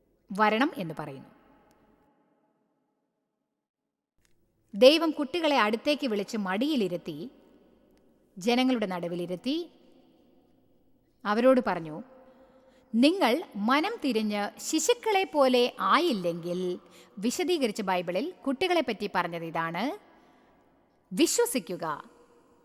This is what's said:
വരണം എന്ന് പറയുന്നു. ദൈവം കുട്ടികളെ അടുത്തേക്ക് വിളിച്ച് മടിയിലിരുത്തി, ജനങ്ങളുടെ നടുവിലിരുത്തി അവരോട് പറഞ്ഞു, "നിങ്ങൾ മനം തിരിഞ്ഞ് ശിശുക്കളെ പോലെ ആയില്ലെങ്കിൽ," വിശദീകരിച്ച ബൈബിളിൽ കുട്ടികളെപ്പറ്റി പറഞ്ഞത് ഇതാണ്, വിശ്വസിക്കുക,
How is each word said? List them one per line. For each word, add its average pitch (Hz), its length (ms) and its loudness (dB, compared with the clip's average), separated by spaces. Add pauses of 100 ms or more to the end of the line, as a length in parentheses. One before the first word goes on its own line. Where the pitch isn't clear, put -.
(400)
വരണം 220 380 2
എന്ന് 165 220 -6
പറയുന്നു. 139 300 -12 (3500)
ദൈവം 302 360 8
കുട്ടികളെ 294 480 0
അടുത്തേക്ക് 233 480 0
വിളിച്ച് 208 300 -4
മടിയിലിരുത്തി, 190 920 -4 (1080)
ജനങ്ങളുടെ 240 480 2
നടുവിലിരുത്തി 180 840 -6 (1500)
അവരോട് 240 420 4
പറഞ്ഞു, 170 360 -6 (920)
"നിങ്ങൾ 294 480 4 (120)
മനം 285 400 0 (100)
തിരിഞ്ഞ് 208 540 -2
ശിശുക്കളെ 403 640 0
പോലെ 254 560 2
ആയില്ലെങ്കിൽ," 180 1000 0 (380)
വിശദീകരിച്ച 254 640 -2
ബൈബിളിൽ 185 520 -2 (140)
കുട്ടികളെപ്പറ്റി 285 680 -2
പറഞ്ഞത് 170 300 -4
ഇതാണ്, 170 540 -4 (1120)
വിശ്വസിക്കുക, 180 880 -2 (600)